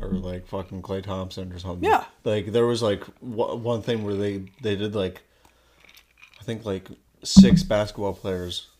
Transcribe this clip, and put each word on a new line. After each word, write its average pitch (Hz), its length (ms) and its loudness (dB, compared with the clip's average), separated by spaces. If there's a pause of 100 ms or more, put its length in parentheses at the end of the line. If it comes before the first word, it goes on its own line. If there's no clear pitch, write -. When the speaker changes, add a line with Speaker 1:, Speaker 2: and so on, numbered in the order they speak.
Speaker 1:
or, 98 80 -6
like, 90 360 -6
fucking 95 360 -8
Klay 98 200 -6
Thompson 92 520 -8
or 87 60 -12
something? 90 300 -4
Speaker 2:
Yeah. - 140 2 (220)
Speaker 1:
Like, 107 220 0
there 117 180 4
was, 120 160 2
like, 104 240 0 (160)
w-, 117 340 -4
one 120 260 -2
thing 113 220 -2
where 101 120 -2
they, 101 280 -2 (180)
they 107 140 0
did, 101 180 -2
like, 92 280 -2 (1200)
I - 20 -20
think, 113 220 -6
like, 95 240 -4 (340)
six - 400 8
basketball 104 500 -2
players, 90 540 -8 (120)